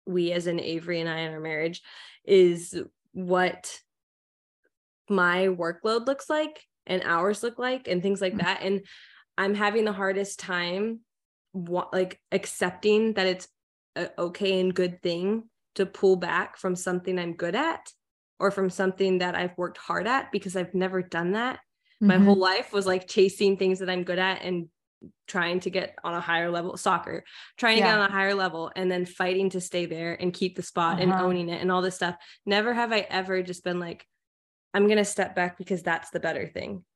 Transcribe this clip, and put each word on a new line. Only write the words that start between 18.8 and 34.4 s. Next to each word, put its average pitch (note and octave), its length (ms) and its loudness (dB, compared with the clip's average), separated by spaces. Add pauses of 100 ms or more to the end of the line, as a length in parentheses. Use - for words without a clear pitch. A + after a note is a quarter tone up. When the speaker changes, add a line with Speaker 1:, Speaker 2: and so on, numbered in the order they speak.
Speaker 1:
that F3+ 160 -2
I've F3+ 220 -2
worked F3 220 -6
hard F3 280 -4
at, C4+ 260 -2
because F#3+ 240 -4
I've F3+ 180 -4
never F#3 280 0
done F3 300 -2
that. A#3 280 -4 (400)
My G3 160 8
Speaker 2:
Mm-hmm. G3 80 10
Speaker 1:
whole G3 120 10
life F#3+ 360 2
was, G3+ 140 0
like, F#3 200 0
chasing G3 500 4
things F#3 220 2
that F#3+ 100 -4
I'm F3+ 160 -2
good F3+ 140 -2
at F#3 240 0
and F3 260 -2 (580)
trying F3 340 0
to F3+ 100 -4
get F3+ 340 -4
on E3+ 100 -4
a F3 60 -4
higher E3+ 300 0
level, E3+ 260 -4
soccer, - 480 -2 (320)
trying A3+ 200 4
to G#3+ 60 6
get F#3+ 60 6
Speaker 2:
Yeah. G#3+ 120 6
Speaker 1:
on G3 100 4
a - 20 -4
higher G3 220 2
level E3 420 -2
and F#3 140 0
then F3+ 160 0
fighting F#3 440 0
to F#3 100 -4
stay F3 260 -4
there E3 340 -6
and F3+ 140 0
keep F3+ 220 -4
the F3+ 60 -8
spot F3 380 0
and F#3 120 4
Speaker 2:
Uh-huh. F#3 120 2
Speaker 1:
owning F3+ 240 0
it E3+ 120 -6
and F#3 120 0
all F3+ 100 2
this F#3 140 -2
stuff. F3 200 -2 (280)
Never G#3+ 300 2
have A#3 180 0
I G#3+ 80 2 (100)
ever F#3 320 -2
just F3+ 220 -10
been F3+ 160 -2
like, E3+ 260 -12 (680)